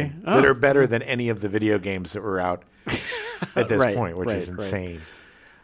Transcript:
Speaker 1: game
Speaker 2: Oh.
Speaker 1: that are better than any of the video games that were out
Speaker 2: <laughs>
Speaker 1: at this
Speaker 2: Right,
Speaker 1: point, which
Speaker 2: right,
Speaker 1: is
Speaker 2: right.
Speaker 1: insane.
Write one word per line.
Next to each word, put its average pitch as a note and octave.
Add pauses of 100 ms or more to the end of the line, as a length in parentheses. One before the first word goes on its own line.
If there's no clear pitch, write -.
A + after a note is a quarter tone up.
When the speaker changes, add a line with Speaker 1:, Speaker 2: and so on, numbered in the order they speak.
Speaker 1:
game D3+
Speaker 2:
Oh. E3+
Speaker 1:
that C3+
are C3+
better C#3
than A#2
any B2
of G#2+
the G2+
video G#2
games F#2
that G2+
were G2
out F2+ (240)
Speaker 2:
<laughs> -
Speaker 1:
at A#2+
this A2
Speaker 2:
Right, A2+
Speaker 1:
point, G2
which F#2
Speaker 2:
right, G#2
Speaker 1:
is F2
Speaker 2:
right. F2+
Speaker 1:
insane. F#2 (640)